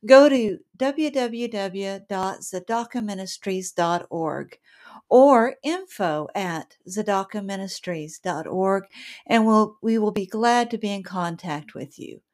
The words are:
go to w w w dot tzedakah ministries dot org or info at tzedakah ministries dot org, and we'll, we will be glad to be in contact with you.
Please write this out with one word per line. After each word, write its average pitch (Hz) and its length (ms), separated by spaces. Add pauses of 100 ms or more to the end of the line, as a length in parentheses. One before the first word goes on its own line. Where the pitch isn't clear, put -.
go 269 240
to 226 300 (180)
w 285 340
w 240 380
w 196 580
dot 190 320
tzedakah 226 640
ministries 190 720
dot 175 360
org 147 480 (520)
or 254 520
info 202 720
at 175 440 (100)
tzedakah 196 560
ministries 185 760
dot 160 280
org, 190 380 (420)
and 226 180
we'll, 214 360
we 226 160
will 214 140
be 208 140
glad 240 460
to 226 60
be 202 160
in 196 100
contact 170 720
with - 240
you. - 220 (120)